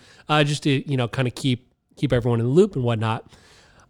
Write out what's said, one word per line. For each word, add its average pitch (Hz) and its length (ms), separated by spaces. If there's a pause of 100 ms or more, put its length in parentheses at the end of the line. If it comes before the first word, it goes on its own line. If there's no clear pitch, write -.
(300)
uh, 151 140
just 147 200
to, 139 260
you 135 80
know, 120 100
kinda 123 220
keep, - 420 (240)
keep 135 160
everyone 120 280
in 113 80
the 127 40
loop 190 240
and 131 80
whatnot. 113 400 (680)